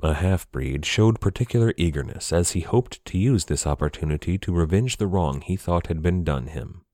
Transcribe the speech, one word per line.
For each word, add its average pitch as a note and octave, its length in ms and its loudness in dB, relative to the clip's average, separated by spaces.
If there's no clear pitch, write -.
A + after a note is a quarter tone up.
a D#2+ 120 2
half-breed, D2 720 -2
showed A2 340 4
particular A#2 560 0
eagerness, D2 560 -2
as F2 200 2
he F2+ 100 -2
hoped - 420 -2
to - 140 -4
use G#2+ 280 2
this - 220 -2
opportunity D2+ 680 -2
to F#2+ 160 -4
revenge F2+ 420 2
the G#2 120 0
wrong E2 340 2
he F#2 160 -2
thought F2 300 0
had E2 140 -2
been F2 220 2
done C#2 240 -2
him. - 320 -10